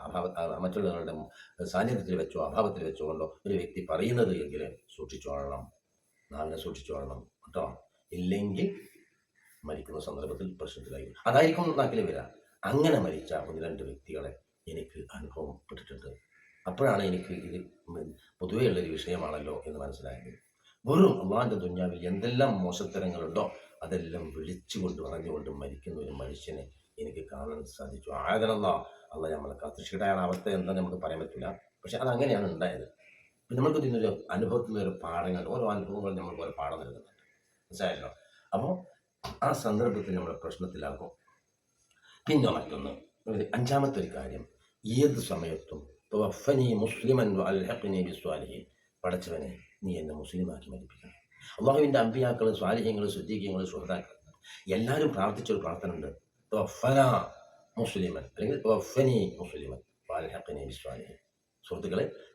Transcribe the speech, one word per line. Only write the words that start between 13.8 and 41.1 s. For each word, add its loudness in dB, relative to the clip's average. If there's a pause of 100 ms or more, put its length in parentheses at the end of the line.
വ്യക്തികളെ -8 (400)
എനിക്ക് -10 (160)
അനുഭവപ്പെട്ടിട്ടുണ്ട്. -12 (600)
അപ്പോഴാണ് 4
എനിക്ക് -2 (140)
ഇത് -8 (840)
പൊതുവേ 2
ഉള്ളൊരു 0
വിഷയമാണല്ലോ -4 (120)
എന്ന് -8
മനസ്സിലായത്. -10 (520)
വെറും 10 (100)
അള്ളാന്റെ 2
ദുന്യാവിൽ -2
എന്തെല്ലാം 4 (120)
മോശത്തരങ്ങളുണ്ടോ -2 (420)
അതെല്ലാം -4 (120)
വിളിച്ചുകൊണ്ട് -6
പറഞ്ഞുകൊണ്ട് -6 (120)
മരിക്കുന്ന -10
ഒരു -10
മനുഷ്യനെ -10 (380)
എനിക്ക് -10
കാണാൻ -8 (160)
സാധിച്ചു. -12 (140)
ആയതനല്ലാ, 2 (400)
അള്ളാഹ് -4
നമ്മളെ -8
കാത്തുരക്ഷിക്കട്ടെ. -6
അയാളുടെ 4
അവസ്ഥ -2 (120)
എന്താ 0
നമുക്ക് -2
പറയാൻ -2
പറ്റില്ല, -8 (320)
പക്ഷെ -6
അതങ്ങനെയാണ് 4
ഉണ്ടായത്. -2 (600)
പിന്നെ -2
നമ്മൾക്ക് 4
ഇതിന്നൊരു 2 (240)
അനുഭവത്തിൽ 2
നിന്നൊരു 0 (100)
പാഠങ്ങൾ, -2 (100)
ഓരോ 0
അനുഭവങ്ങളും -4
നമ്മൾക്ക് -8
ഓരോ -6
പാഠം -4
നൽകുന്നുണ്ട്. -16 (580)
മനസ്സിലായല്ലോ? -2 (420)
അപ്പോ 2 (760)
ആ 4 (120)
സന്ദർഭത്തിൽ 2
നമ്മളെ -4
പ്രശ്നത്തിലാക്കും. -8 (1160)